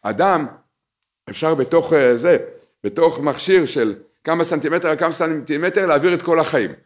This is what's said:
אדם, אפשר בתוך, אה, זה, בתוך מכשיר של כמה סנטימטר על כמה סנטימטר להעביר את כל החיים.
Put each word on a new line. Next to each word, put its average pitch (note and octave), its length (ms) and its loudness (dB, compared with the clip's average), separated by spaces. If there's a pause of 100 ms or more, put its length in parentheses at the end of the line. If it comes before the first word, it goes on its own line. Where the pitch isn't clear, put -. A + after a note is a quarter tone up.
אדם, D#3+ 440 0 (840)
אפשר D#3+ 240 -2
בתוך, D#3+ 380 0
אה, B2+ 240 4
זה, D3+ 220 2 (460)
בתוך D#3+ 360 0
מכשיר D3 460 2
של A2+ 280 -2 (300)
כמה E3 200 0
סנטימטר D#3+ 460 -2
על D3+ 60 0
כמה E3 160 -2
סנטימטר E3 760 -2
להעביר E3 280 2
את E3+ 80 -4
כל E3 180 2
החיים. B2 300 0 (160)